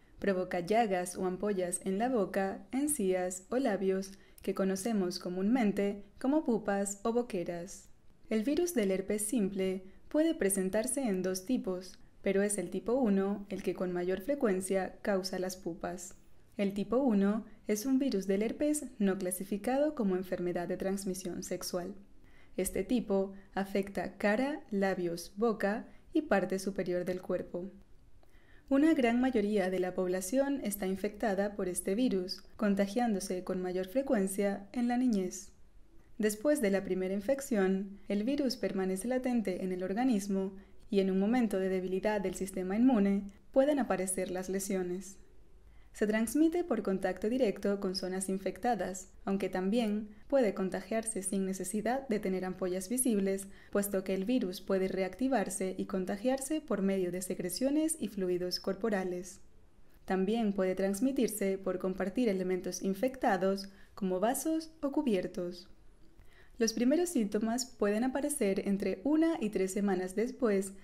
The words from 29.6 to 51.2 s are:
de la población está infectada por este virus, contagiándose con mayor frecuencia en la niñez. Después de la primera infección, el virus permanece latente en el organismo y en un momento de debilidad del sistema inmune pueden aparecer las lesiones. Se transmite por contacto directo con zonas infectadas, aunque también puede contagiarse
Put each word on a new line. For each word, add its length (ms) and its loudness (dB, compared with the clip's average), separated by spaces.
de 80 0
la 160 -2
población 680 0
está 220 -2
infectada 720 -2
por 120 -2
este 280 -2
virus, 480 0
contagiándose 880 0
con 160 -2
mayor 280 -2
frecuencia 840 0
en 160 0
la 100 0
niñez. 540 0
Después 420 2
de 80 4
la 140 2
primera 320 0
infección, 920 0
el 160 0
virus 320 0
permanece 520 -2
latente 560 0
en 80 -2
el 100 -4
organismo 720 0
y 80 4
en 100 4
un 100 2
momento 380 2
de 120 0
debilidad 520 0
del 140 -2
sistema 400 -4
inmune 560 4
pueden 280 4
aparecer 500 -2
las 180 -6
lesiones. 720 -4
Se 160 0
transmite 560 4
por 180 0
contacto 480 0
directo 500 0
con 160 -2
zonas 320 -4
infectadas, 840 -2
aunque 220 0
también 640 0
puede 280 4
contagiarse 640 -4